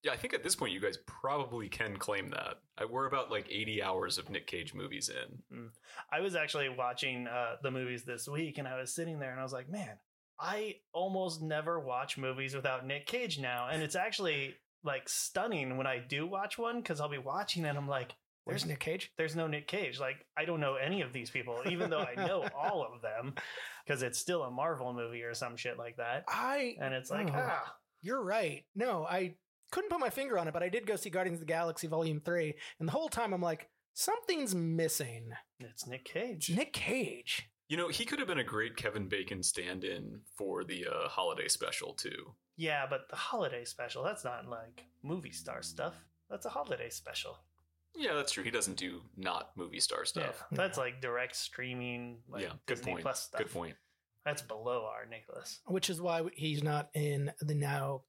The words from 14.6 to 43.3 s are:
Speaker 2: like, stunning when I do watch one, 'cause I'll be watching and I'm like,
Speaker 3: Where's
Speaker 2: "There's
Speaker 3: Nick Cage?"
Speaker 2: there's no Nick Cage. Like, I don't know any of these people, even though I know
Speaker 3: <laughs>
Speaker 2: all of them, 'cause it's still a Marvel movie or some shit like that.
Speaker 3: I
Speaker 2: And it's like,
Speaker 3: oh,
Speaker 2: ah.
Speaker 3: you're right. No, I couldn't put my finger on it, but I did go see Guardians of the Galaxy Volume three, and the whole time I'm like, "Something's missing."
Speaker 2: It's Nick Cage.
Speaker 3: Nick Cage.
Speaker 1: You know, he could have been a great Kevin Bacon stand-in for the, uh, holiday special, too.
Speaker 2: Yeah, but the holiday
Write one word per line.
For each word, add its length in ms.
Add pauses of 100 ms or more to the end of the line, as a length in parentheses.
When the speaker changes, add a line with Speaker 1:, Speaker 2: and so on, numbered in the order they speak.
Speaker 2:
like, 260
stunning 680
when 100
I 100
do 300
watch 320
one, 240
'cause 180
I'll 80
be 80
watching 480
and 100
I'm 120
like, 260 (300)
Speaker 3:
Where's 180
Speaker 2:
"There's 80
Speaker 3:
Nick 120
Cage?" 360
Speaker 2:
there's 180
no 120
Nick 200
Cage. 320
Like, 280 (100)
I 80
don't 140
know 160
any 260
of 100
these 200
people, 340
even 240
though 140
I 100
know 380
Speaker 3:
<laughs> 40
Speaker 2:
all 300
of 160
them, 320 (540)
'cause 160
it's 160
still 240
a 80
Marvel 420
movie 300
or 100
some 240
shit 220
like 180
that. 300
Speaker 3:
I 520
Speaker 2:
And 140
it's 160
like, 220
Speaker 3:
oh, 180
Speaker 2:
ah. 260 (280)
Speaker 3:
you're 200
right. 400 (120)
No, 280
I 340 (340)
couldn't 180
put 100
my 120
finger 260
on 100
it, 60
but 80
I 80
did 160
go 100
see 140
Guardians 320
of 60
the 40
Galaxy 360
Volume 340
three, 320 (240)
and 100
the 40
whole 180
time 240
I'm 80
like, 300 (240)
"Something's 580
missing." 800 (280)
Speaker 2:
It's 280
Nick 180
Cage. 500
Speaker 3:
Nick 180
Cage. 760 (180)
Speaker 1:
You 100
know, 100
he 180
could 140
have 80
been 120
a 40
great 340
Kevin 300
Bacon 340
stand-in 800 (160)
for 260
the, 240
uh, 220
holiday 380
special, 460
too. 420 (220)
Speaker 2:
Yeah, 300
but 220
the 60
holiday 500